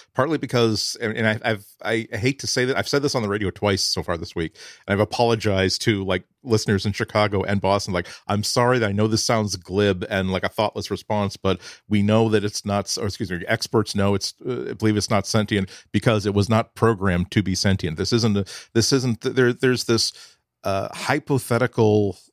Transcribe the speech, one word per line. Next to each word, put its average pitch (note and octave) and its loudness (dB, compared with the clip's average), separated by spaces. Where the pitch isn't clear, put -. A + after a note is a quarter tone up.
partly D3 -2
because, A#2 0
and, A2 -4
and A2 0
I, G#2+ 0
I've, A2 -4
I A2+ -4
hate B2+ -2
to - -8
say B2+ -2
that, C3 -2
I've G#2 -2
said C#3+ 0
this C#3 -2
on A#2+ -2
the G2+ -2
radio G2+ -2
twice G2+ 0
so - -2
far F2+ -4
this E2+ -10
week, E2 -4
and G2 -2
I've G2 2
apologized G#2 2
to, G2 2
like, F#2 -2
listeners A2 0
in G2+ -2
Chicago G#2 0
and G2 0
Boston, G2 0
like, F2 -2
"I'm G#2 0
sorry B2 2
that A2 0
I G2 -2
know G#2+ 2
this A2 0
sounds G#2+ 0
glib F#2+ 0
and F#2+ -2
like F#2 -2
a G2+ 0
thoughtless G#2+ -2
response, G#2 -4
but F#2+ 0
we G2+ 2
know A2 4
that G#2+ 2
it's - -6
not, G2+ -2
or G#2+ -4
excuse F#2 -6
me, F2 -6
experts - 0
know G2+ 2
it's, - -4
uh, B2 -4
believe G#2+ 2
it's G2 -2
not G2+ 2
sentient G#2 0
because G#2+ 2
it G2+ 0
was G2+ 4
not A2 0
programmed F#2+ 2
to A2 2
be F#2 0
sentient." F#2 0
This G2 -2
isn't, A2 2
a, G2 -2
this A2+ 2
isn't, B2 0
there, B2 2
there's B2+ 0
this, - 0
uh, G2 -2
hypothetical A#2 0